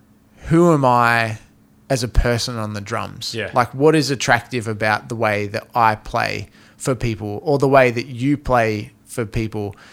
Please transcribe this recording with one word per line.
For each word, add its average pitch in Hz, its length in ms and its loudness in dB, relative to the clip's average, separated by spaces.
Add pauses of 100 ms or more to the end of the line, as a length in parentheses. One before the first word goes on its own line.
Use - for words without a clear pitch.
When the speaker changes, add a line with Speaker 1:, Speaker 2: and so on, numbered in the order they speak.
(460)
Speaker 1:
who 170 260 4
am 143 120 2
I 117 520 2 (520)
as 127 140 0
a 123 40 -4
person 120 500 0
on 107 160 -6
the 104 80 -8
drums? 101 540 -8
Speaker 2:
Yeah. 104 180 -8
Speaker 1:
Like, 123 220 0
what 151 200 4
is 139 140 0
attractive 120 580 0
about 107 420 -2
the 123 60 -6
way 107 320 -2
that 107 280 -10
I 110 200 4
play 104 540 -6 (280)
for 135 180 -4
people, 107 480 -6
or 143 160 0
the 143 80 2
way 131 240 6
that 120 160 -4
you 135 300 -2
play 117 540 -2 (140)
for 120 200 -6
people, 107 500 -6 (180)